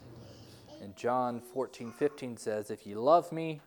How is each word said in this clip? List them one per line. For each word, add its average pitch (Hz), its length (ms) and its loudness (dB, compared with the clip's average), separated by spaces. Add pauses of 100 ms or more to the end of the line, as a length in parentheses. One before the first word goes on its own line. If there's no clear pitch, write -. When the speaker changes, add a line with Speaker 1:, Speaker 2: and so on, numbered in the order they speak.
(680)
Speaker 1:
and - 120 -16
live." - 20 -14
Speaker 2:
And 101 140 -12
John 120 460 2
fourteen 120 500 -6
fifteen 131 460 0
says, 107 320 -2
"If 107 160 -8
ye 101 100 -8
love 147 360 6
me, 160 360 -4